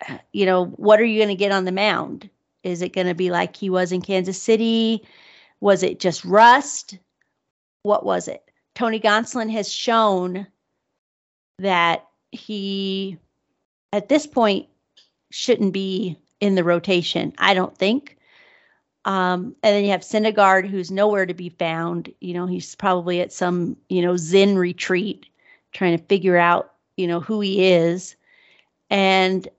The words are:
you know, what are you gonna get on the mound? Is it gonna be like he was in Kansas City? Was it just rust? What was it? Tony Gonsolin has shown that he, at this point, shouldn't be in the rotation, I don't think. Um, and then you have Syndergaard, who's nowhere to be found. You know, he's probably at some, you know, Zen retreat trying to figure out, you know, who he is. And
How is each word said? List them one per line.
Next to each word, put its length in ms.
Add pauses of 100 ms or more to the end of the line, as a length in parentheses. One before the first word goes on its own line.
(320)
you 140
know, 200
what 340
are 40
you 160
gonna 140
get 180
on 120
the 80
mound? 560 (360)
Is 180
it 100
gonna 220
be 160
like 260
he 140
was 220
in 100
Kansas 380
City? 640 (540)
Was 220
it 180
just 240
rust? 760 (840)
What 220
was 240
it? 200 (260)
Tony 260
Gonsolin 520
has 180
shown 760 (1120)
that 480 (240)
he, 880 (720)
at 160
this 180
point, 400 (640)
shouldn't 420
be 460 (220)
in 140
the 100
rotation, 760
I 160
don't 220
think. 400 (880)
Um, 580
and 120
then 100
you 60
have 120
Syndergaard, 680
who's 220
nowhere 360
to 80
be 140
found. 720
You 140
know, 120
he's 280
probably 460
at 120
some, 440 (120)
you 140
know, 140
Zen 400
retreat 720 (460)
trying 260
to 60
figure 320
out, 380 (220)
you 100
know, 140
who 200
he 320
is. 420 (760)
And 580 (100)